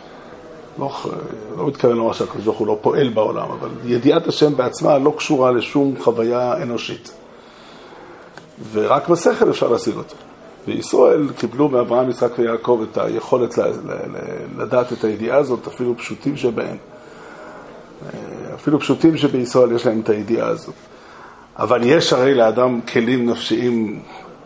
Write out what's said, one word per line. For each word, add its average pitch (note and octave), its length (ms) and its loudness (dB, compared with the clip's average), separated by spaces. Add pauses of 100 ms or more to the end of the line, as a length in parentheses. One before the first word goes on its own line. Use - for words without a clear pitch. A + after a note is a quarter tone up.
(800)
לא, C3+ 120 -6 (640)
לא D#3 100 -2
מתכוון A#2+ 300 4
לומר A2+ 160 2
שהקדוש G2+ 320 -4
ברוך G#2+ 120 0
הוא G#2+ 100 0
לא G#2+ 140 0
פועל C3+ 280 4
בעולם, - 500 -2
אבל C3 100 -8 (160)
ידיעת C#3+ 420 2
השם D3+ 300 2
בעצמה C#3 400 2
לא C#3+ 200 2
קשורה C3 340 2
לשום C3+ 480 0
חוויה A#2+ 640 0
אנושית. - 480 -8 (1600)
ורק A2 360 0
בשכל F3 420 4
אפשר - 200 0
להשיג A2+ 260 0
אותו. - 200 -12 (520)
וישראל - 600 2 (100)
קיבלו C3 320 0
מאברהם, B2+ 400 0
יצחק A#2+ 300 -2
ויעקב A#2 520 0
את - 60 -6
היכולת A2+ 600 -2
ל-, A2+ 40 2
ל-, - 300 -4
ל-, - 720 -10
לדעת B2 320 0
את - 100 -6
הידיעה A2 340 0
הזאת, B2+ 300 0
אפילו B2 300 -4
פשוטים C#3 400 -6
שבהם. A2 400 -4 (1300)
אה, - 140 -14 (360)
אפילו D3 240 0
פשוטים D3+ 380 4
שבישראל B2+ 540 2
יש A#2+ 140 0
להם A2+ 140 2
את A2 100 -4
הידיעה A2 380 0
הזאת. - 280 -6 (840)
אבל A2+ 240 2
יש D#3 300 4
הרי C3+ 220 4
לאדם A#2+ 460 4
כלים A#2+ 480 2
נפשיים A2+ 680 0 (460)